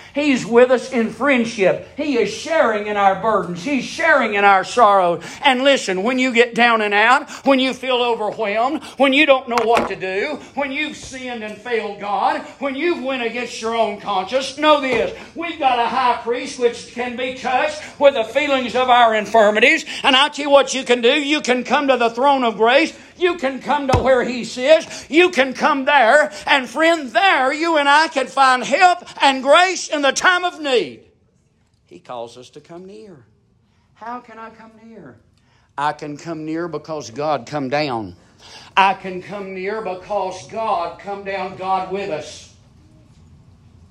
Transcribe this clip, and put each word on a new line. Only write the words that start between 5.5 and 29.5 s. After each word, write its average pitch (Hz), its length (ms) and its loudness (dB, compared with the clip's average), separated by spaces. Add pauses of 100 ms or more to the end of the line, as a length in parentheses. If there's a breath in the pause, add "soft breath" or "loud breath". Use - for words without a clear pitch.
listen, 196 380 2
when 254 160 -2
you 254 160 0
get 233 200 4
down 226 280 4
and 208 100 -2
out, 240 380 4 (160 loud breath)
when 269 120 4
you 262 140 0
feel 247 300 -2
overwhelmed, 220 840 -2 (140 loud breath)
when 269 160 4
you 294 100 4
don't 262 240 2
know 233 160 -2
what 226 240 2
to 190 80 -8
do, 196 420 -6 (160 loud breath)
when 269 180 -6
you've 302 260 -8
sinned 254 440 -12
and 214 140 -12
failed 220 440 -6
God, 214 420 -2 (160 loud breath)
when 262 180 -6
you've 302 260 -2
went 262 200 -4
against 226 400 -8
your 226 120 -4
own 214 240 0
conscience, 202 600 -4
know 302 240 4
this, 240 360 -2 (160 loud breath)
we've 320 240 -10
got 262 200 2
a 233 80 2
high 240 360 0
priest 254 360 -6
which 233 340 -2
can 240 240 -8
be 254 160 -6
touched 262 680 -4
with 277 140 6
the 226 120 -2
feelings 262 500 -2
of 254 160 0
our 240 240 6
infirmities. 214 720 4 (160 loud breath)
And 269 120 4
I 277 140 4
tell 285 140 -8
you 294 80 -4
what 269 240 4
you 254 100 -4
can 247 160 0
do. 233 80 2
You 294 320 0
can 247 240 -2
come 277 240 0
to 262 80 4
the 233 140 0
throne 262 340 2
of 214 140 -2
grace. 254 340 2 (260 loud breath)
You 349 180 0
can 262 240 -6
come 277 280 -2
to 254 100 2
where 247 260 2
he 240 200 -6
sits. 294 640 0
You 359 220 4
can 262 240 0
come 277 300 0
there. 285 480 4 (120 loud breath)
And 269 240 0
friend, 320 420 0
there 311 420 2
you 320 240 -2
and 285 120 2
I 302 200 4
can 262 180 -4
find 254 380 2
help 349 400 2 (180 loud breath)
and 269 220 2
grace 339 440 4